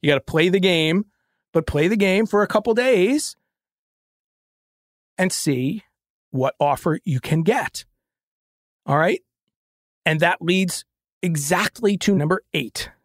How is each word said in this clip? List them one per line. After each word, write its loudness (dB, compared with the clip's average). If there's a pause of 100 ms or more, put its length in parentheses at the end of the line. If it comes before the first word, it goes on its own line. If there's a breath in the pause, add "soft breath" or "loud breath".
You 2
gotta 2
play 0
the 2
game, 2 (460)
but -2
play 0
the 0
game 2
for 0
a 0
couple 0
days 2 (1800)
and 0
see -2 (460)
what -2
offer 0
you -2
can -2
get. -2 (1000)
All 0
right? 0 (840)
And 2
that 2
leads -2 (380)
exactly 0
to 2
number 0 (120)
eight. -6 (140)